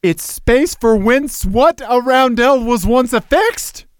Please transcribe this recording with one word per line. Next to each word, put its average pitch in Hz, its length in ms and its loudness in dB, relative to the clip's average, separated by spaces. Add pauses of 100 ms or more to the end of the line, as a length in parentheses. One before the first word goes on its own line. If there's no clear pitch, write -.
It's - 220 -2
space 262 500 0
for 226 220 0
whence 240 480 0
what 240 440 0
around 247 520 0
L 254 240 2
was 226 200 -2
once 247 280 0
affixed? - 720 -2 (140)